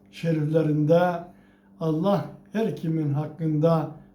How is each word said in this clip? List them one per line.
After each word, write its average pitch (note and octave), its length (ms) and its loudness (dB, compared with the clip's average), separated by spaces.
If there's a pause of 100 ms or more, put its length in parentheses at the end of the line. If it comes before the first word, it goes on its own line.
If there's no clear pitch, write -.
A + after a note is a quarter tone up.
(120)
şeriflerinde D#3+ 1120 2 (560)
Allah E3 460 0 (280)
her G#3 220 -2
kimin D#3+ 380 -2
hakkında D#3 760 0 (240)